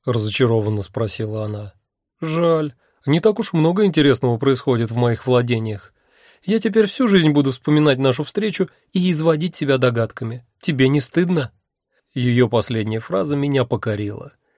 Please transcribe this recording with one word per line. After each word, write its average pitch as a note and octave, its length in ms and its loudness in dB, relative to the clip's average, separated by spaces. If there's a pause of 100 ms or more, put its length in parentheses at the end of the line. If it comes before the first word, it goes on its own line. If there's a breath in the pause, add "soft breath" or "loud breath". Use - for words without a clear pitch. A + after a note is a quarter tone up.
разочарованно G#2+ 760 0
спросила G#2+ 640 -6
она. G#2 280 -10 (460)
«Жаль, D#3+ 540 -2 (320)
не D3+ 140 2
так G#3+ 180 2
уж - 160 -6
много F3 320 2
интересного C#3 520 2
происходит A#2+ 520 0
в A2+ 60 -8
моих A#2+ 320 0
владениях. A#2 680 -2 (500 soft breath)
Я G#3+ 160 0
теперь G#3 280 2
всю B3 200 -2
жизнь F3+ 220 4
буду C#3+ 220 2
вспоминать D3+ 480 0
нашу C3+ 240 0
встречу G3+ 460 -4 (220 soft breath)
и F#3 200 0
изводить D#3+ 440 0
себя C3+ 220 0
догадками. A#2 720 -4 (140)
Тебе C3 280 2
не C#3+ 100 2
стыдно?» E3+ 520 -2 (640)
Ее B2 340 2
последняя A2 500 -2
фраза E3 360 -4
меня C#3 300 0
покорила. G#2 680 -6 (240)